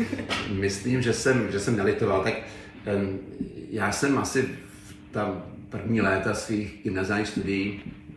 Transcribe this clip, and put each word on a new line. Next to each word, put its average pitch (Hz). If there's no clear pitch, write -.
<laughs> -
myslím, 101
že 120
jsem, 117
že 101
jsem 113
nelitoval. 98
Tak, 107
ehm, 98
já 101
jsem 139
asi 113
v -
ta 104
první 107
léta 95
svých 104
gymnaziálních 101
studií 98